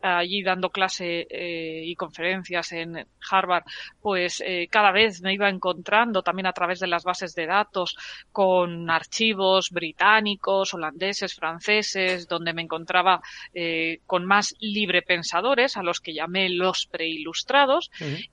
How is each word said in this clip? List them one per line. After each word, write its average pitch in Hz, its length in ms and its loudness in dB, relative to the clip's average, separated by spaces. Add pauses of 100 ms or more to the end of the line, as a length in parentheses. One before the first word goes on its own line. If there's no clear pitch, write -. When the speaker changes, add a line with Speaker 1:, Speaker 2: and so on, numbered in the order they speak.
Speaker 1:
allí 180 400 0
dando 185 280 0
clase, 175 600 -2
eh, 165 540 -8
y 170 100 -8
conferencias 175 760 -4
en 165 340 -8 (240)
Harvard. 180 360 2 (340)
Pues, 180 440 -2
eh, 175 240 -4
cada 214 220 6
vez 190 320 2
me 190 100 0
iba 202 160 2
encontrando 190 760 0
también 185 240 -2
a 180 60 -2
través 180 280 -2
de 185 80 -2
las 170 160 0
bases 180 320 -4
de 165 100 -4
datos 185 480 0 (380)
con 175 580 2
archivos 190 800 2
británicos, 190 1040 2
holandeses, 175 640 -4
franceses, 185 880 -2
donde 170 260 -4
me 165 100 -4
encontraba, 175 580 2 (340)
eh, 170 220 -2 (300)
con 180 180 0
más 202 340 4
librepensadores, 202 1160 0
a 202 60 -4
los 175 180 -2
que 160 140 -12
llamé 175 340 -2
los 180 380 0
preilustrados, 165 1040 0 (100)
Speaker 2:
Ujú. 147 160 -4 (160)